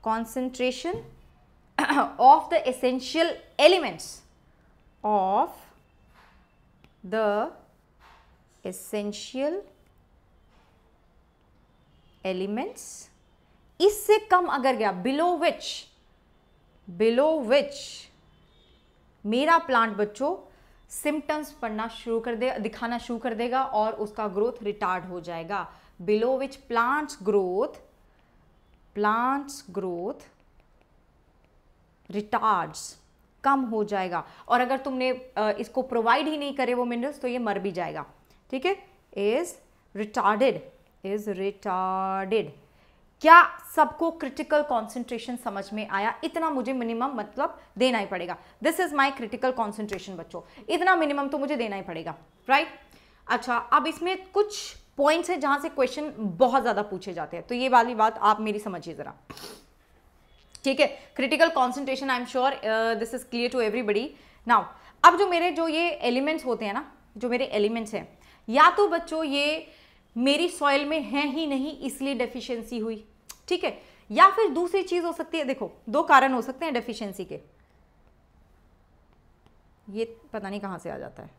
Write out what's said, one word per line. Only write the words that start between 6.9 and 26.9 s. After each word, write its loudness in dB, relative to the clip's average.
the 0
essential -6
elements। -6
इससे 6
कम 4
अगर 2
गया, 0
below 2
which, -2
below 4
which 2
मेरा 4
प्लांट 2
बच्चों -4
सिम्पटम्स -4
पढ़ना -6
शुरू -4
कर -6
दे, -2
दिखाना -6
शुरू -6
कर -4
देगा -2
और 0
उसका -6
ग्रोथ -2
रिटार्ड -2
हो -10
जाएगा। -8
Below 2
which -2
plants 0